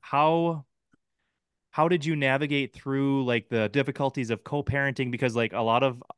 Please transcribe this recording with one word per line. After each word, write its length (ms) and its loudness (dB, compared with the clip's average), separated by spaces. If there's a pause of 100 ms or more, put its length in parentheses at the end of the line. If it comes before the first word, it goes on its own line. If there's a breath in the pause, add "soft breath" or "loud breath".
how, 640 2 (1080)
how 140 2
did 160 0
you 100 0
navigate 580 0
through, 520 0
like, 240 0
the 220 0
difficulties 600 -2
of 140 -4
co-parenting? 640 -2
Because, 240 -2
like, 200 0
a 60 -2
lot 220 4
of, 180 0 (180)